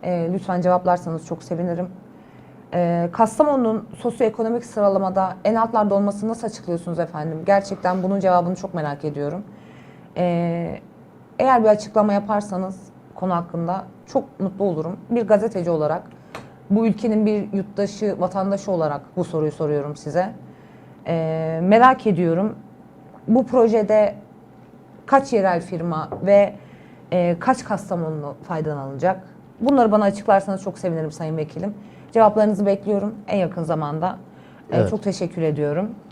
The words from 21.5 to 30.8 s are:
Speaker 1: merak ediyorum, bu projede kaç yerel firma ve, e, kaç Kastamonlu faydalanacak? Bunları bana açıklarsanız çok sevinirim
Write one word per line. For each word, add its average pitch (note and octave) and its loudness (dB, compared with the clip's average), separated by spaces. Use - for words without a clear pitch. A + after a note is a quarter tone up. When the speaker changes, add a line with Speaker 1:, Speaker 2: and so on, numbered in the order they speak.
Speaker 1:
merak A#3+ 6
ediyorum, F3+ 0
bu B3 4
projede G#3+ 4
kaç C4+ 4
yerel F#3 2
firma E3 -6
ve, G3+ 6
e, F3 2
kaç B3 0
Kastamonlu D#3+ -6
faydalanacak? D3+ -4
Bunları A#3+ 4
bana G#3+ 4
açıklarsanız G3 2
çok G3 -8
sevinirim D#3+ -4